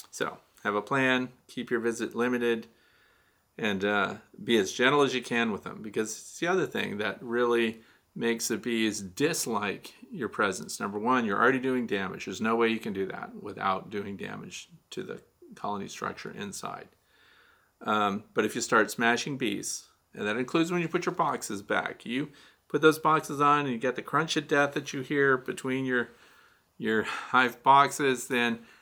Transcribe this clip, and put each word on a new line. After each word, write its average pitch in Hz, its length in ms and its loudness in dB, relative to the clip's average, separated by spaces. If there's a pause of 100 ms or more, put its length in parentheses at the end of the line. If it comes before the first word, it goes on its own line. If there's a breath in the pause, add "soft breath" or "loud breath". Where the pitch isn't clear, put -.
(100)
So - 280 -6 (260)
have 104 100 0
a 104 80 0
plan, 131 460 0 (180)
keep - 240 -8
your 117 100 2
visit 113 340 -2
limited, 120 540 0 (880 soft breath)
and, 101 260 0
uh, 101 300 2 (280)
be 113 140 2
as 95 160 2
gentle 139 300 4
as 127 120 2
you 120 80 -2
can 117 300 0
with 95 120 -6
them, - 180 -12
because 110 300 -4
it's - 260 -16
the 170 80 -2
other 175 200 2
thing 101 320 -4
that 101 240 -4
really 117 600 0 (340 loud breath)
makes 117 320 -2
the 113 80 0
bees 110 440 0
dislike 104 920 -2 (180)
your 139 180 -4
presence. 98 520 -2
Number 104 180 -4
one, 120 260 2
you're 104 160 2
already 131 180 6
doing 127 280 -2
damage. 95 380 -4
There's 98 160 -8
no 113 160 2
way 117 120 4
you 110 120 0
can 104 140 -6
do 95 120 -2
that - 240 -10 (120)
without 98 480 -4
doing 98 260 -6
damage 101 540 -12 (200)
to - 120 -8
the - 180 -10 (340)
colony 98 340 -6
structure - 420 -8
inside. - 580 -10 (920 soft breath)
Um, 107 500 0
but 110 140 2
if - 80 -4
you 117 80 -4
start 107 280 4
smashing 120 460 0
bees, 101 480 -4 (300)
and 104 120 -6
that 107 120 0
includes 165 340 2
when 175 80 0
you 165 80 -2
put 175 160 -2
your 175 100 -2
boxes 123 460 -2
back, - 460 -4
you 135 240 -4 (380 loud breath)
put 147 120 -2
those 156 180 8
boxes 156 420 2
on 147 200 6
and 143 80 -2
you 120 100 -2
get 123 180 0
the 139 60 -8
crunch 160 340 0
of 147 120 -2
death 143 240 2
that 143 220 -6
you 135 80 -4
hear 139 340 4
between 131 480 -4
your, 123 240 0 (720 soft breath)
your 110 240 2
hive - 600 0
boxes, 135 640 6
then 120 320 2 (220 loud breath)